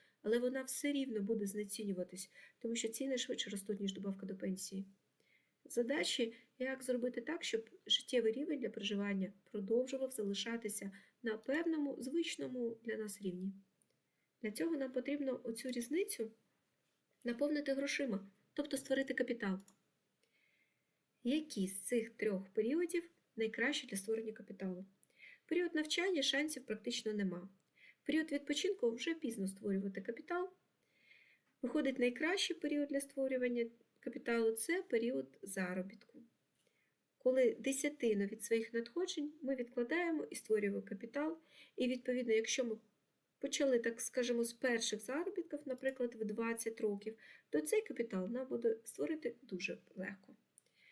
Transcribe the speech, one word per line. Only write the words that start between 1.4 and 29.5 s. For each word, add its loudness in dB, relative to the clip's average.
знецінюватись, -4
тому -2
що 0
ціни 0
швидше -2
ростуть, -2
ніж 0
добавка -4
до -6
пенсії. -4
Задачі, 0
як -4
зробити 0
так, -4
щоб -2
життєвий 4
рівень -2
для -2
проживання 0
продовжував 0
залишатися -2
на -2
певному, 0
звичному -2
для -4
нас -4
рівні. -2
Для -4
цього 0
нам -2
потрібно -2
оцю -4
різницю 0
наповнити 2
грошима, 0
тобто -2
створити 0
капітал. 0
Які 0
з 0
цих 2
трьох -2
періодів 2
найкращі 0
для -4
створення -2
капіталу? -6
Період 0
навчання — 2
шансів 0
практично -2
нема. -2
Період 0
відпочинку — 0
вже -2
пізно -2
створювати -2